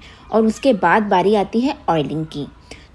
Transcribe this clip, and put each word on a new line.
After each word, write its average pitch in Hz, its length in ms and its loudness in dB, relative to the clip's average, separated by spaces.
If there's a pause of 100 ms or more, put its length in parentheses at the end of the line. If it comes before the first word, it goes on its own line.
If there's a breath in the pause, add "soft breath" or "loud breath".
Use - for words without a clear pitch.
(320 loud breath)
और 220 140 2
उसके 233 280 2
बाद 190 300 2
बारी 202 320 2
आती 208 260 -2
है 277 160 -4 (120)
oiling 156 360 -2
की। 143 220 -10 (480 loud breath)